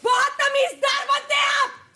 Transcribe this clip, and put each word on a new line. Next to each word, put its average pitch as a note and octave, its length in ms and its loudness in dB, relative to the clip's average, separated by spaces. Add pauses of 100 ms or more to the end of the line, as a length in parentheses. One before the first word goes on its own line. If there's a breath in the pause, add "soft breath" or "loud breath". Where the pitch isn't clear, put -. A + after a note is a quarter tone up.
बहुत B4+ 280 2 (100)
तमीजदार C#5 640 0
बनते C#5+ 300 -2
हैं C#5+ 160 0 (100)
आप। C5+ 80 0 (260)